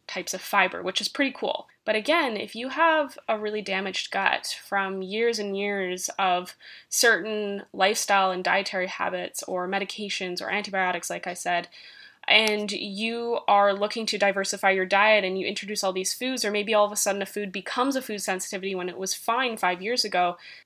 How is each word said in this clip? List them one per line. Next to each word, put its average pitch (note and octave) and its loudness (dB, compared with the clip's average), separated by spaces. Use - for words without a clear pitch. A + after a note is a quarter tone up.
types - -6
of F#3 -8
fiber, F#3 0
which F#3 -2
is G#3 -2
pretty C4+ 0
cool. - -4
But G#3+ 2
again, A#3 2
if G#3 -10
you B3+ -6
have D#4 2
a A3 2
really G#3+ -4
damaged F#3+ -4
gut - 0
from F#3+ -2
years G#3+ 0
and G3+ -4
years G3 -2
of F#3 0
certain G#3 2
lifestyle G3 4
and F3+ -2
dietary F#3 0
habits F#3 -6
or F#3 -4
medications G3 -4
or - -6
antibiotics, F#3+ -2
like F3 -8
I F3+ -6
said, F3 -2
and G#3 4
you A3+ -4
are G3+ 6
looking G#3 -2
to G#3+ -2
diversify G3 2
your F#3+ 2
diet G3+ 6
and F#3 -2
you F3 -2
introduce G#3 -4
all F#3+ 0
these F#3 -2
foods, B3+ -2
or G#3 0
maybe G#3 0
all G#3 6
of G3+ -2
a G#3+ -8
sudden G3+ 0
a F#3+ -4
food G3+ -6
becomes B3+ 0
a B3+ -4
food G#3 -6
sensitivity F#3+ -4
when F3+ -4
it - -8
was F#3+ -4
fine A#3+ -2
five F3+ 0
years A#3 0
ago, F3+ 0